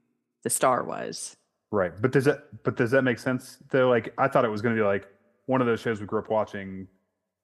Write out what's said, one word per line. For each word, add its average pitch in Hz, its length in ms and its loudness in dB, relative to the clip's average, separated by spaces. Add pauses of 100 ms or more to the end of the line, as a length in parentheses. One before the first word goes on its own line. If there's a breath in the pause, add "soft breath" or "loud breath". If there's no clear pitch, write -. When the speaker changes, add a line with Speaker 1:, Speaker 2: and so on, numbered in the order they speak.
(440)
Speaker 1:
the - 80 -2
star 127 320 2
was. - 520 -10 (360)
Speaker 2:
Right. 92 280 0
But 127 120 0
does 135 140 4
that, - 380 -2
but - 140 -4
does 117 140 0
that 131 100 4
make 127 160 0
sense, - 400 -6 (140)
though? 127 180 4
Like, 120 300 0
I 135 80 4
thought 135 180 4
it 113 40 2
was 107 120 -4
gonna 117 140 0
be, 110 80 2
like, 101 240 0 (400)
one 131 140 2
of 120 60 2
those 113 140 0
shows 113 180 -4
we 104 60 -10
grew 107 140 -4
up 101 100 -8
watching 98 580 -4 (560)